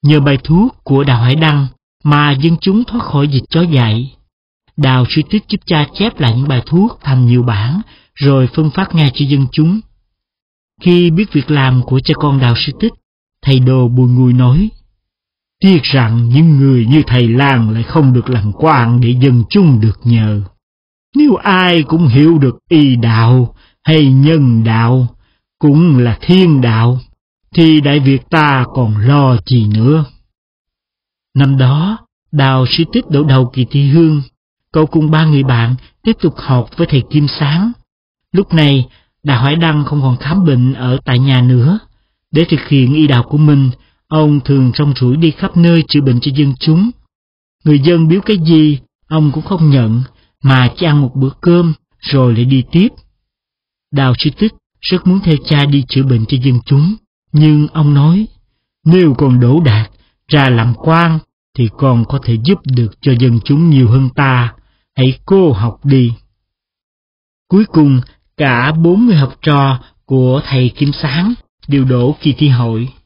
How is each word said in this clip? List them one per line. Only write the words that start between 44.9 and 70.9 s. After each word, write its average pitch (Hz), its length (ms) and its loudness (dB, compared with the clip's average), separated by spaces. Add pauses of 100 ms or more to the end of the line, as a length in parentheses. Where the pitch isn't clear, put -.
ruổi 127 200 0
đi 160 140 0
khắp - 260 -6
nơi 170 320 2
chữa 147 120 0
bệnh 127 200 0
cho 143 140 -6
dân 139 260 0
chúng. 180 300 0 (760)
Người 151 140 2
dân 165 300 2
biếu 185 120 2
cái 214 160 -2 (100)
gì, 156 320 2 (300)
ông 156 240 0
cũng 156 120 -8
không 160 260 -2
nhận, 120 320 0 (400)
mà 131 340 0
chỉ 180 100 -4
ăn 147 160 2
một 127 140 -4
bữa 135 140 -2 (100)
cơm 170 320 0 (280)
rồi 127 340 0
lại 120 100 0
đi 131 260 0
tiếp. 190 180 2 (1040)
Đào 135 260 0
Sư 151 120 -4
Tích - 220 -4 (280)
rất - 260 -4
muốn 185 140 0
theo 170 240 0
cha 143 200 0
đi 143 240 0
chữa 135 140 -2
bệnh 120 240 -2
cho 139 160 -4
dân 127 240 0
chúng, 151 280 0 (380)
nhưng 151 360 2
ông 147 260 0
nói, 165 320 2 (580)
"Nếu 165 300 4
con 127 260 2
đỗ 127 200 2
đạt 113 300 0 (420)
ra 139 180 2
làm 117 240 0
quan 160 440 0 (400)
thì 117 100 0 (100)
con 123 300 0
có 139 140 -6
thể 117 220 -2
giúp 196 200 0
được 123 360 -2
cho 139 120 0
dân 120 320 0
chúng 160 260 0
nhiều 131 180 4
hơn 131 260 2
ta, 127 380 -2 (440)
hãy 131 300 -2
cố 190 260 2
học 107 320 -4
đi." 131 280 0 (1400)
Cuối 202 160 2
cùng, 143 360 2 (360)
cả 131 360 -2
bốn 175 340 2
người 208 100 2
học 135 260 -2
trò 139 380 0 (260)
của 131 380 0
thầy 127 240 -2
Kim 143 240 -4